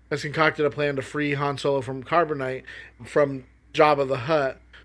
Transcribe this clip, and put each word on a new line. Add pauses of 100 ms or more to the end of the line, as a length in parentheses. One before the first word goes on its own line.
has
concocted
a
plan
to
free
Han
Solo
from
carbonite (400)
from (300)
Jabba
the
Hutt, (240)